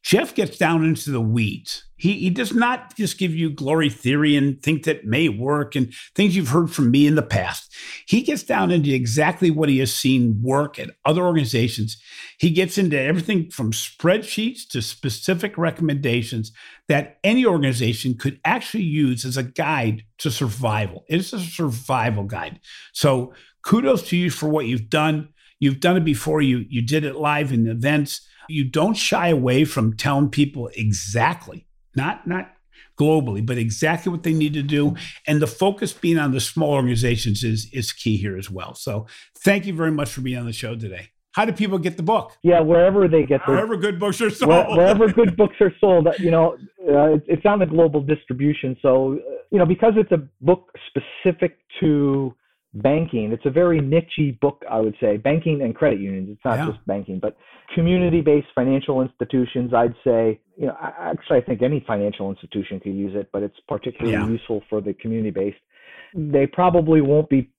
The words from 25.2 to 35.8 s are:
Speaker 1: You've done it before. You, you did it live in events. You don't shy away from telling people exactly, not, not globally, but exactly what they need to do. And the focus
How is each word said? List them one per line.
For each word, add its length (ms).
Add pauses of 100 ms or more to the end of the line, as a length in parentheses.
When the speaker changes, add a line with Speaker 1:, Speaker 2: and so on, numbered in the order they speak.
Speaker 1:
You've 200
done 180
it 80
before. 360
You, 260
you 140
did 220
it 140
live 340
in 160
events. 600 (220)
You 160
don't 300
shy 340
away 340
from 320
telling 340
people 440
exactly, 920 (280)
not, 320
not 240 (480)
globally, 460
but 120
exactly 540
what 120
they 100
need 220
to 80
do. 320 (300)
And 160
the 60
focus 460